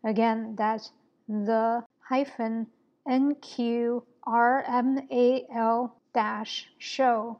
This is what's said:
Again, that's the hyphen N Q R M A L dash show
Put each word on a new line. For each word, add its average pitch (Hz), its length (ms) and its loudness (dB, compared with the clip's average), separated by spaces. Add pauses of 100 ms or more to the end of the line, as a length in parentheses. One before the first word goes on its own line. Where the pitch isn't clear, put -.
Again, 226 520 0
that's 214 340 -2 (380)
the 220 560 0 (160)
hyphen 226 680 -2 (400)
N 277 360 2
Q 240 600 -2 (220)
R 240 420 4
M 262 440 0
A 254 340 2 (100)
L 226 400 0 (200)
dash 214 520 -4 (120)
show 233 600 0